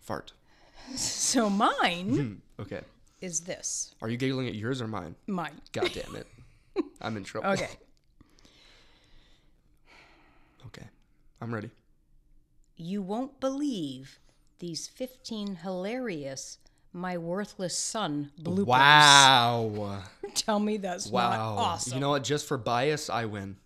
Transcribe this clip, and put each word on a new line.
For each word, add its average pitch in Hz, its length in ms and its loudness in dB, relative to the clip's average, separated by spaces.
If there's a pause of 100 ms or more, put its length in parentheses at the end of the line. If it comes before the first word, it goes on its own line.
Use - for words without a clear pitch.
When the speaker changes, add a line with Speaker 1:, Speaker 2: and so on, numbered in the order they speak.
Speaker 1:
Fart. - 320 -10 (640)
Speaker 2:
So - 540 0
mine 196 880 0 (180)
Speaker 1:
Hmm, - 40 -8
okay. 98 180 -10 (400)
Speaker 2:
is 180 200 -6
this. - 640 -10
Speaker 1:
Are 113 60 -6
you 117 80 -4
giggling 131 320 -2
at 101 60 -6
yours 117 280 -4
or 113 60 -6
mine? 95 260 -8 (120)
Speaker 2:
Mine. 165 340 -6 (120)
Speaker 1:
God - 200 -2
damn - 240 -12
it. - 100 -14 (380)
Speaker 2:
<laughs> - 380 -8
Speaker 1:
I'm 110 160 -6
in 95 60 -10
trouble. 113 260 -6
Speaker 2:
Okay. 185 180 -2 (3000)
Speaker 1:
Okay. - 200 -20 (540)
I'm 117 140 -6
ready. 110 160 -8 (1040)
Speaker 2:
You 185 260 -8
won't 233 380 -8
believe 185 760 -4 (400)
these 170 300 -10
fifteen 214 680 -10
hilarious 180 1000 -8 (340)
My 180 260 -6
Worthless 175 580 -6
Son 147 540 -4 (100)
bloopers. 180 260 0
Speaker 1:
Wow. 123 1400 8 (160)
Speaker 2:
<laughs> 202 160 -12
Tell 214 240 0
me 214 200 0
that's 190 280 -6
not 104 60 -8
Speaker 1:
Wow. 113 460 0
Speaker 2:
awesome. 117 360 -2
Speaker 1:
You 131 60 -2
know 143 100 2
what? 143 140 2
Just 131 220 -2
for 147 100 -4
bias, 127 540 0
I 113 160 -2
win. 98 400 -8